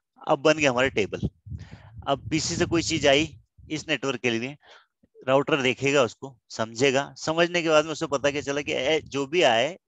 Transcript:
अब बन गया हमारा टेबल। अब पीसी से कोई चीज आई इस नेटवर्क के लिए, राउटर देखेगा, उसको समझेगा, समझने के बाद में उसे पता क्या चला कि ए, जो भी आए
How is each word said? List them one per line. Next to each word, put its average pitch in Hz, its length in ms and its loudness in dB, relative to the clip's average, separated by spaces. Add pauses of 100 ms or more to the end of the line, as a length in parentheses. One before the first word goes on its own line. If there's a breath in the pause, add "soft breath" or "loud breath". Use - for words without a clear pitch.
(280)
अब 147 120 0
बन 156 180 4
गया 143 140 2
हमारा 123 160 2
टेबल। 92 420 -4 (800 loud breath)
अब 123 220 -4
पीसी 160 260 -2
से 170 100 0
कोई 165 160 0
चीज 147 260 0
आई 143 320 2 (320)
इस 156 160 -8
नेटवर्क 135 340 -4
के 123 80 0
लिए, 120 280 -4 (680 soft breath)
राउटर 139 340 2
देखेगा, 131 420 2
उसको 131 360 -8 (100)
समझेगा, 131 680 0
समझने 170 440 0
के 160 80 -2
बाद 156 160 4
में 160 60 -6
उसे 156 160 -6
पता 139 240 -2
क्या 143 100 -4
चला 139 200 -4
कि 156 120 -6
ए, 143 280 0
जो 139 260 -6
भी 170 140 -2
आए 127 460 2